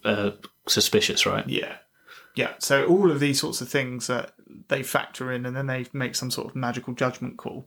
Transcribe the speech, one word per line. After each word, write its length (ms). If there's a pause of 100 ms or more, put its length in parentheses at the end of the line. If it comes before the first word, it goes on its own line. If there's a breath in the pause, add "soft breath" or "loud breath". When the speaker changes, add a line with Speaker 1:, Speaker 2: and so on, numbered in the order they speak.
Speaker 1:
uh, 280 (340)
suspicious, 580
right? 240
Speaker 2:
Yeah. 280 (580 loud breath)
Yeah. 240
So 260
all 240
of 100
these 200
sorts 200
of 80
things 380
that 300 (320)
they 160
factor 480
in, 160
and 80
then 100
they 260
make 220
some 160
sort 200
of 60
magical 380
judgment 440
call. 300